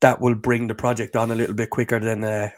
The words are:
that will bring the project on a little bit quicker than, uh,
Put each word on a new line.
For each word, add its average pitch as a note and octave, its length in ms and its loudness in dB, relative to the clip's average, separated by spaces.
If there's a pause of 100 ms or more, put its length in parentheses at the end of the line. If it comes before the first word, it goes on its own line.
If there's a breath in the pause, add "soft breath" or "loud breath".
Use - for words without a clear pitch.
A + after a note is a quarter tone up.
that B2+ 180 6
will B2 160 2
bring A#2+ 320 0
the A2 80 -4
project A#2 400 -2
on A2+ 160 0
a A2+ 40 -2
little A2+ 200 -2
bit A2+ 140 -2
quicker A#2+ 280 -2
than, A2 280 -2
uh, G#2 320 -2